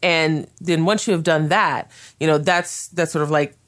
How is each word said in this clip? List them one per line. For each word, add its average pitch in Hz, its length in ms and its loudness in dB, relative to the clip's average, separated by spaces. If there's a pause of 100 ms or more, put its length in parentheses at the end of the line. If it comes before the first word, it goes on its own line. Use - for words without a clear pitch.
and 160 460 0 (120)
then 165 240 0
once 208 240 0
you 208 60 2
have 165 100 0
done 156 240 2
that, 175 420 0 (300)
you 156 80 -2
know, 151 100 4
that's, 175 520 -2
that's 170 240 -4
sort 151 100 -2
of 151 80 -2
like 147 240 0 (120)